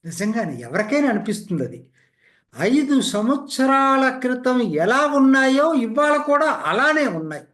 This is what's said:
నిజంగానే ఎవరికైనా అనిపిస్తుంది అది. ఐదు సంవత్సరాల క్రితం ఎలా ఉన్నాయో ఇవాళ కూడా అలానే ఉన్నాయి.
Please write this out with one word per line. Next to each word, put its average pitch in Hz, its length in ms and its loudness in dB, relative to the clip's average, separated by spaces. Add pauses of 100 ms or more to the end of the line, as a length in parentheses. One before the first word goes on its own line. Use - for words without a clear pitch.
నిజంగానే 208 500 -6 (120)
ఎవరికైనా 214 420 0
అనిపిస్తుంది 202 540 -4
అది. - 220 -12 (760)
ఐదు 269 420 2
సంవత్సరాల 262 1200 0
క్రితం 254 380 0
ఎలా 202 440 0
ఉన్నాయో 269 680 4
ఇవాళ 285 440 2
కూడా 285 340 0
అలానే 269 560 0
ఉన్నాయి. 160 360 -8 (100)